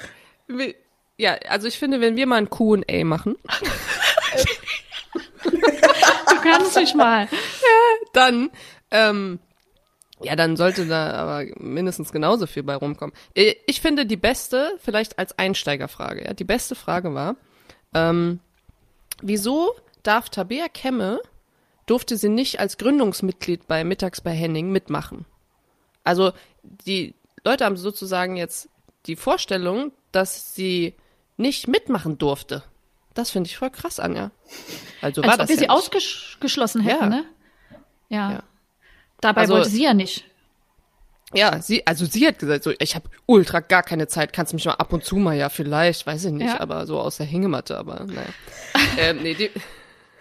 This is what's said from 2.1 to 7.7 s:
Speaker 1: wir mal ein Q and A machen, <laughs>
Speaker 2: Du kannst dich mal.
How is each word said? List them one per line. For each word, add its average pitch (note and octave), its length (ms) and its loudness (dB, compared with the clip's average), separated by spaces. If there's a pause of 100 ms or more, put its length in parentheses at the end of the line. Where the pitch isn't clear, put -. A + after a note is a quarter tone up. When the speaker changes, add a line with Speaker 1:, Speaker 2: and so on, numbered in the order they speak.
Speaker 1:
wir C4+ 100 2
mal B3 100 4
ein G#3 120 0
Q G#3+ 260 4
and G3 160 -2
A E3+ 120 0
machen, E3 380 -2
<laughs> - 40 -20 (2000)
Speaker 2:
Du E4+ 1080 4
kannst F4+ 280 4
dich F4+ 180 4
mal. A3+ 320 6 (840)